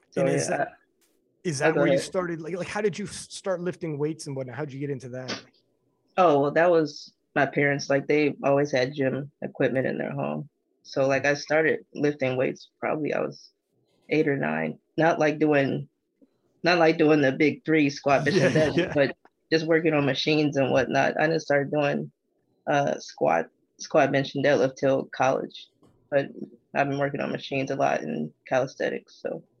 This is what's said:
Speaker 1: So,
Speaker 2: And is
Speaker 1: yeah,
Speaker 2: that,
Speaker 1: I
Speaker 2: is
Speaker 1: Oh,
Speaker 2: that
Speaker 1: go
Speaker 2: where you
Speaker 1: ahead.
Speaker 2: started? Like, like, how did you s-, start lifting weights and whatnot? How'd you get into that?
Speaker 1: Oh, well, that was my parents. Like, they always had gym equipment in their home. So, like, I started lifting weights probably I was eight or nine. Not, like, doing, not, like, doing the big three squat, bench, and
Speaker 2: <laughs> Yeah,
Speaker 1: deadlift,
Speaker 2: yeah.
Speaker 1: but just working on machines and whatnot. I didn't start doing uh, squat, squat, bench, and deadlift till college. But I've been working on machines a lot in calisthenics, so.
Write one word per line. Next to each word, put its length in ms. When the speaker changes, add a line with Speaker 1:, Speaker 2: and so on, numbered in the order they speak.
Speaker 1:
So, 60
Speaker 2:
And 120
is 60
Speaker 1:
yeah, 120
Speaker 2:
that, 220
Speaker 1:
I 40
Speaker 2:
is 200
Speaker 1:
Oh, 20
Speaker 2:
that 60
Speaker 1:
go 60
Speaker 2:
where 100
you 100
Speaker 1:
ahead. 20
Speaker 2:
started? 420
Like, 160
like, 100
how 140
did 180
you 80
s-, 260
start 280
lifting 380
weights 280
and 80
whatnot? 220
How'd 160
you 60
get 120
into 200
that? 320
Speaker 1:
Oh, 240
well, 100
that 200
was 420
my 100
parents. 440
Like, 180
they 360
always 280
had 220
gym 380
equipment 460
in 100
their 140
home. 380
So, 240
like, 180
I 100
started 440
lifting 440
weights 320
probably 340
I 80
was 300
eight 180
or 100
nine. 420
Not, 220
like, 200
doing, 480
not, 160
like, 180
doing 240
the 120
big 320
three 260
squat, 340
bench, 160
and 120
Speaker 2:
<laughs> 20
Yeah, 0
Speaker 1:
deadlift, 200
Speaker 2:
yeah. 180
Speaker 1:
but 220
just 160
working 260
on 120
machines 520
and 140
whatnot. 480
I 80
didn't 140
start 300
doing 400
uh, 300
squat, 480
squat, 320
bench, 240
and 100
deadlift 320
till 380
college. 520
But 160
I've 140
been 100
working 220
on 100
machines 400
a 40
lot 260
in 300
calisthenics, 760
so. 220